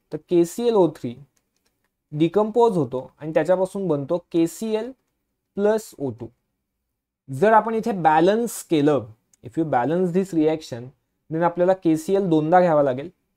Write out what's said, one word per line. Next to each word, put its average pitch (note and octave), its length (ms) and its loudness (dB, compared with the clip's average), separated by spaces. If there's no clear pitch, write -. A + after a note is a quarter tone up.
तर D#3 60 -10
के F3 160 4
सी A#3 240 -4
एल A#3 60 0
ओ F#3 120 6
थ्री A#2+ 180 -10
डिकम्पोज G#3 640 2
होतो C3 420 -4
आणि D#3 160 -10
त्याच्यापासून F#3 540 0
बनतो D3 300 -2
के E3 140 2
सी A3 300 -6
एल A#3 140 -8
प्लस G#3+ 420 0
ओ C#3 120 -6
टू. A#2 60 -12
जर D3+ 240 0
आपण A3 220 2
इथे A3 180 -4
बॅलन्स F3+ 680 2
केलं, C#3+ 360 2
if B2+ 140 -8
you D#3+ 120 -4
balance D#3+ 460 0
this F#3+ 180 -2
reaction, D#3 540 -2
then D#3+ 120 -2
आपल्याला F3 300 2
के E3+ 240 0
सी F3 180 -4
एल G3 140 0
दोनदा D#3+ 320 2
घ्यावा D#3+ 220 4
लागेल, C#3 260 -2